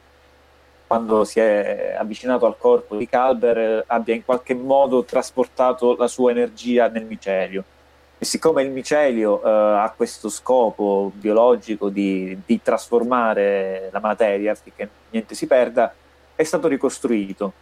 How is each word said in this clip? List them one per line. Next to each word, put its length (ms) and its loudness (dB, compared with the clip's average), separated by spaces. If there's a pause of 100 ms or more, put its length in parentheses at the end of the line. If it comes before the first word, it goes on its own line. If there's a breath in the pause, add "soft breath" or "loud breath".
(880)
quando 380 2
si 160 -2
è 580 0
avvicinato 460 -2
al 140 0
corpo 380 2
di 120 -6
Culber, 500 2
eh, 280 0
abbia 280 -2
in 80 -6
qualche 320 -2
modo 500 2
trasportato 920 0
la 120 0
sua 220 0
energia 580 0
nel 180 -6
micelio. 580 -6 (540)
E 80 -8
siccome 360 0
il 80 -4
micelio, 720 0
eh, 60 0
ha 480 2
questo 320 -6
scopo 840 0
biologico 760 2
di, 560 -2
di 180 0
trasformare 1300 0
la 80 -6
materia 520 0
affinché 360 -10 (220)
niente 240 -6
si 120 -6
perda, 480 2 (400)
è 80 0
stato 260 0
ricostruito. 920 -2